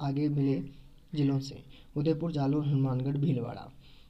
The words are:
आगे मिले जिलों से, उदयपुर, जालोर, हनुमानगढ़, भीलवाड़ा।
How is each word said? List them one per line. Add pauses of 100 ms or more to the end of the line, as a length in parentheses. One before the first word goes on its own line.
आगे
मिले (540)
जिलों
से, (320)
उदयपुर,
जालोर,
हनुमानगढ़,
भीलवाड़ा। (400)